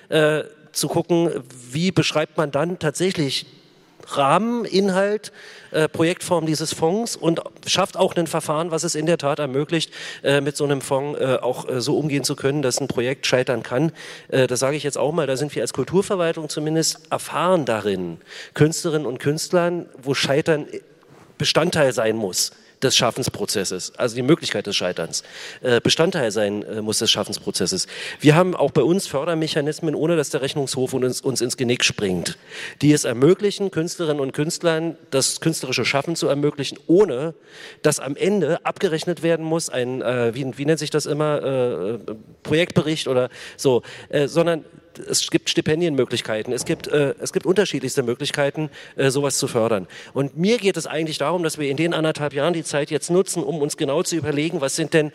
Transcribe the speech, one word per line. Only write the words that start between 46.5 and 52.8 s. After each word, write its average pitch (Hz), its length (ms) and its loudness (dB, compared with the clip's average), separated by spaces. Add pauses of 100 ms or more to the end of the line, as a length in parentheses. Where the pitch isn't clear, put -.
es 127 120 -4
gibt, - 220 -4
äh, 147 320 2
es - 140 -6
gibt 180 140 -2
unterschiedlichste 147 560 2
Möglichkeiten, 143 640 -2 (260)
äh, 135 140 2
sowas 139 300 0
zu 135 80 0
fördern. 110 400 0 (260)
Und 139 240 -2
mir 208 220 2
geht 190 180 0
es 156 80 -4
eigentlich 156 320 -4
darum, 165 240 0
dass 156 160 -2
wir 147 100 -2
in 135 100 0
den 170 180 0
anderthalb 147 360 0
Jahren 147 220 0
die 160 100 -4
Zeit 147 280 -2